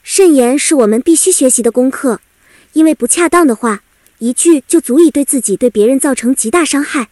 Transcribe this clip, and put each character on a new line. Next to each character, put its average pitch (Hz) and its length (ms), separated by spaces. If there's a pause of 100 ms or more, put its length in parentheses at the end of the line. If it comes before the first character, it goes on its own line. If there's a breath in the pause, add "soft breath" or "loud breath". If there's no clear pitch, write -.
慎 359 320
言 254 240
是 - 180
我 233 120
们 214 140
必 330 140
须 370 180
学 262 160
习 240 120
的 233 80
功 254 220
课， - 300 (500 soft breath)
因 320 140
为 311 100
不 240 100
恰 339 220
当 339 180
的 240 80
话， 214 300 (360)
一 233 120
句 320 360
就 339 120
足 277 220
以 320 100
对 285 140
自 254 160
己 190 160
对 247 120
别 208 160
人 262 140
造 277 160
成 247 180
极 - 160
大 339 140
伤 285 180
害。 277 300